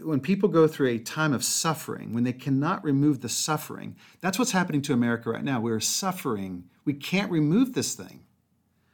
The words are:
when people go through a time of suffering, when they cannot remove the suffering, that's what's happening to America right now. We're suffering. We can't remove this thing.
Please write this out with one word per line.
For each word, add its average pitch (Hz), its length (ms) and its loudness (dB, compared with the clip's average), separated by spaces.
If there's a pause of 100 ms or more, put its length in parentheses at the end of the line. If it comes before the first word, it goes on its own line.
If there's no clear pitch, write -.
when 156 180 0
people 196 280 2
go 160 200 6
through 147 200 0
a 120 100 0
time 151 340 -2
of 113 120 0
suffering, - 680 -4
when 120 100 2
they 127 80 0
cannot 139 520 0
remove 143 360 4
the 120 80 -6
suffering, 110 680 -4 (240)
that's 185 180 -2
what's 247 140 2
happening 175 300 2
to 147 100 0
America 120 380 2
right 113 140 -4
now. 131 160 -2
We're 110 200 0
suffering. 104 840 -4 (200)
We 143 100 0
can't 185 360 -2
remove 175 440 4
this 127 200 -2
thing. - 280 -16 (720)